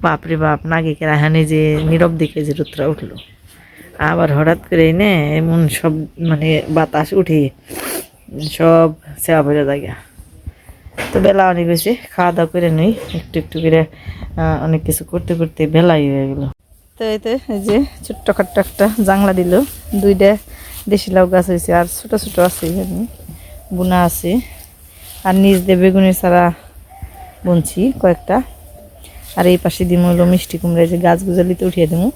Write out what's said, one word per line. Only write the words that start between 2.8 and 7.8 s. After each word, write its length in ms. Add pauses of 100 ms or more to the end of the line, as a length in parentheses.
উঠলো, 220 (960)
আবার 260
হঠাৎ 320
করে 240
এনে 200 (280)
এমন 200 (180)
সব 140 (380)
মানে 180 (280)
বাতাস 320 (120)
উঠে 200 (1160)